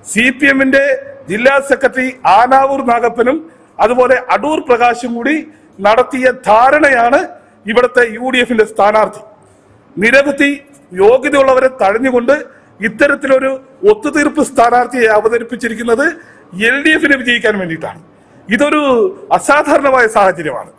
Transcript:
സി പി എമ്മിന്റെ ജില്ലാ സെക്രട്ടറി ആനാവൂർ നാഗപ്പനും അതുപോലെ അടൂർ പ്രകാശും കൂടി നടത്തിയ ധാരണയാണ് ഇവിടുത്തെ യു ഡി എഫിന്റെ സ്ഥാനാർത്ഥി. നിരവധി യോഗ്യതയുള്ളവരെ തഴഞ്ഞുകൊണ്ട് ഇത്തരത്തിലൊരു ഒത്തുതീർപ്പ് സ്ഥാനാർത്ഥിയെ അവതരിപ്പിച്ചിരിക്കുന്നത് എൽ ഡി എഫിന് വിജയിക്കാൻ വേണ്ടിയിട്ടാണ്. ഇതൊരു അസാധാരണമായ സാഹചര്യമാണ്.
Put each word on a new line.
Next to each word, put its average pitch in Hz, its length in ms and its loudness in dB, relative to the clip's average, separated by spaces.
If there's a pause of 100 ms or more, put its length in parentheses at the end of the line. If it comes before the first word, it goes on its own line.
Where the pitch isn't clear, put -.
സി 247 220 0
പി 262 160 -2
എമ്മിന്റെ 269 560 0 (260)
ജില്ലാ 247 400 2
സെക്രട്ടറി 254 480 -2 (100)
ആനാവൂർ 262 600 2
നാഗപ്പനും 240 640 -2 (300)
അതുപോലെ 247 500 2
അടൂർ 294 300 -2
പ്രകാശും 240 540 0
കൂടി 277 340 -4 (320)
നടത്തിയ 247 520 0 (140)
ധാരണയാണ് 262 800 2 (380)
ഇവിടുത്തെ 240 480 0
യു 247 160 -6
ഡി 247 80 0
എഫിന്റെ 226 260 0
സ്ഥാനാർത്ഥി. 214 560 0 (760)
നിരവധി 277 600 0 (320)
യോഗ്യതയുള്ളവരെ 262 760 2
തഴഞ്ഞുകൊണ്ട് 247 760 0 (420)
ഇത്തരത്തിലൊരു 269 640 0 (400)
ഒത്തുതീർപ്പ് 294 600 -2
സ്ഥാനാർത്ഥിയെ 240 580 0 (100)
അവതരിപ്പിച്ചിരിക്കുന്നത് 233 880 -4 (640)
എൽ 262 160 0
ഡി 311 120 2
എഫിന് 311 240 0
വിജയിക്കാൻ 233 400 -2
വേണ്ടിയിട്ടാണ്. 160 400 -10 (540)
ഇതൊരു 294 260 0 (560)
അസാധാരണമായ 277 680 2 (100)
സാഹചര്യമാണ്. 156 640 -2